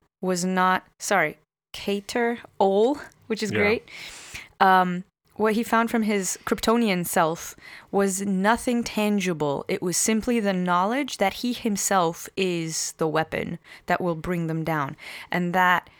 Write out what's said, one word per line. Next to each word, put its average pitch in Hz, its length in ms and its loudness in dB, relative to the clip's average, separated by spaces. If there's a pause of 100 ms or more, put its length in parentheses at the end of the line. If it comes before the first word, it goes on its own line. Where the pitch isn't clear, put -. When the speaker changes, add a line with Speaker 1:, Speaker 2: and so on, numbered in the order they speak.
(220)
Speaker 1:
was 180 240 0
not, 185 380 2 (160)
sorry, 175 380 0 (360)
Cater 233 640 -2 (200)
Ole, 208 400 4 (280)
which 214 160 -4
is 202 80 -4
Speaker 2:
Yeah. 208 80 0
Speaker 1:
great. 208 300 0 (720)
Um, 185 440 4 (320)
what 214 180 2
he 226 100 0
found 226 280 0
from 226 120 0
his 202 420 -2
Kryptonian 220 600 0
self 170 500 0 (360)
was 196 300 0
nothing 214 640 2
tangible. 180 840 -2
It - 160 -4
was 175 120 -2
simply 226 440 0
the 202 140 0
knowledge 185 640 0
that 196 180 2
he 240 180 -4
himself 190 840 0
is 165 640 -2
the 165 100 0
weapon 156 520 -2 (260)
that - 160 0
will 175 140 -2
bring 170 320 -4
them 160 160 -4
down. 156 320 -2 (360)
And 175 220 -2
that 180 360 2 (100)